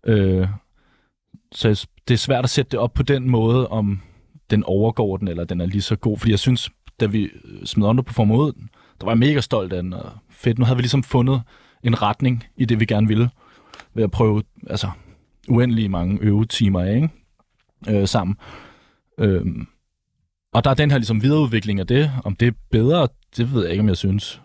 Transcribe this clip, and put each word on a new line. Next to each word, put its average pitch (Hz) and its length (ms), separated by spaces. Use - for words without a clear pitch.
Øh, 95 420
så - 160
jeg 104 80
s-, - 100
det 127 60
er 110 40
svært 127 260
at 127 60
sætte - 200
det 123 100
op 117 140
på - 80
den 131 280
måde, 117 380
om 101 320
den 107 140
overgår 101 520
den, 98 120
eller 85 160
den 87 160
er 85 60
lige 98 160
så 107 140
god. 107 220
Fordi 113 120
jeg 101 80
synes, - 320
da 117 60
vi, 104 160
øh, - 220
smed 104 200
Underperform 117 440
ud, 135 220
der - 40
var 107 80
jeg 113 60
mega 139 220
stolt 95 320
af 87 100
den, 90 100
og - 200
fedt. 117 280
Nu 127 60
havde 123 120
vi 120 60
ligesom 123 200
fundet 127 400
en 113 200
retning 120 420
i 131 80
det, 110 160
vi 110 40
gerne 107 240
ville, 113 220
ved 113 100
at 95 60
prøve, 107 320
altså, 95 200
uendelig 113 420
mange 92 300
øvetimer 104 600
af, 95 140
ikke? 151 140
Øh, 98 80
sammen. 98 280
Øhm, 95 480
og - 120
der 147 60
er 131 40
den 147 160
her 139 80
ligesom 110 240
videreudvikling 113 580
af 87 60
det. 139 260
Om 98 120
det 120 120
er 117 40
bedre, 131 380
det 120 180
ved 113 80
jeg 85 80
ikke, 98 120
om 107 60
jeg 90 80
synes. - 480